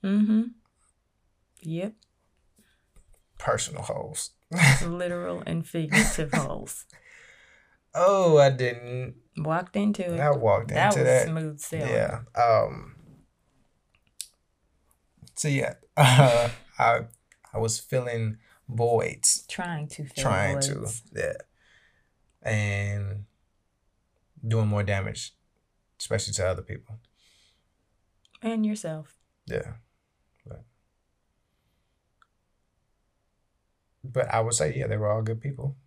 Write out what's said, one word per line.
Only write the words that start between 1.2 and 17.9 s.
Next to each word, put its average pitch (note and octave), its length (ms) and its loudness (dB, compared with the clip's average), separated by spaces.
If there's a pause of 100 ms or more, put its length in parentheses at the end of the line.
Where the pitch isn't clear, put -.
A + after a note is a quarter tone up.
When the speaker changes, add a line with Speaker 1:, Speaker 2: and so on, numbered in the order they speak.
Speaker 1:
Yep. E3+ 320 -8 (1400)
Speaker 2:
Personal - 440 -4
holes. - 480 -8 (280)
<laughs> C#3+ 280 6
Speaker 1:
Literal F3 600 -6
and E3 200 -6
figurative E3+ 680 0
holes. - 520 -4 (1080)
Speaker 2:
Oh, F3 440 6
I C#3 120 8
didn't. B2 640 -4 (220)
Speaker 1:
Walked D#3+ 400 -4
into G3+ 380 -2
it. E3 60 -2
Speaker 2:
I D3 100 2
walked A2+ 380 2
Speaker 1:
That F#3+ 280 2
Speaker 2:
into - 40 2
Speaker 1:
was - 80 4
Speaker 2:
that. B2+ 200 4
Speaker 1:
smooth D#3 320 -6
sailing. - 300 -6
Speaker 2:
Yeah. - 300 -2 (160)
Um, A2+ 600 2 (2500)
so, - 140 -4
yeah. C3+ 300 -2
<laughs> - 60 -20 (120)
Uh, B2+ 520 8 (300)
I, A#2 220 2 (520)
I G#2+ 60 -6
was A2+ 200 -2
filling A#2 600 -4 (300)